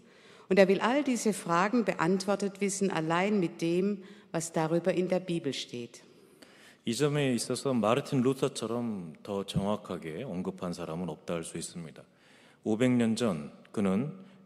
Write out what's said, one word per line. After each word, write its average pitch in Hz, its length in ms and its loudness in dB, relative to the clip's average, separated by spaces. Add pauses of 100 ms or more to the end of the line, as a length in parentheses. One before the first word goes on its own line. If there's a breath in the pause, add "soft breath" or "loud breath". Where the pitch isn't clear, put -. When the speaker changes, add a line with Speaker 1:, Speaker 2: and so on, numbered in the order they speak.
(480 loud breath)
Speaker 1:
Und 190 100 4
er 190 100 8
will 185 120 4
all 269 240 2
diese 233 280 0
Fragen 190 520 2
beantwortet 190 760 0
wissen, 196 300 0
allein 175 500 2
mit 165 200 -2
dem, 190 420 0 (300 loud breath)
was 165 200 -4
darüber 165 420 0
in 180 140 0
der 180 120 0
Bibel 170 320 -4
steht. - 500 -10 (840 loud breath)
Speaker 2:
이 113 60 0
점에 143 400 2
있어서 127 400 -2
마르틴 123 480 2
루터처럼 117 920 -2 (100)
더 101 200 -4
정확하게 95 800 -4
언급한 92 500 -6
사람은 85 360 -6
없다 80 260 -6
할 82 80 -4
수 82 160 -10
있습니다. 80 420 -12 (600 soft breath)
오백 110 300 2
년 117 240 4
전 87 340 -2 (220)
그는 101 400 2 (340 loud breath)